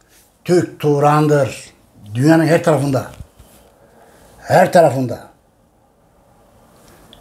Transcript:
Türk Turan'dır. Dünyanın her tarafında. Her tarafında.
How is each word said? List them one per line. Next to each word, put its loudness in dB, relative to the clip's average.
Türk -2
Turan'dır. 0
Dünyanın 2
her 0
tarafında. -2
Her 0
tarafında. 0